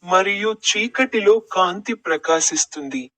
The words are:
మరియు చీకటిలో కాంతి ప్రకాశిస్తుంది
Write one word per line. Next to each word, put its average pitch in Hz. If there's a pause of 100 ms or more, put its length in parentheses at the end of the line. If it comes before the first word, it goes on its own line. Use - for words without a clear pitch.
మరియు 196 (220)
చీకటిలో 220
కాంతి 190
ప్రకాశిస్తుంది 151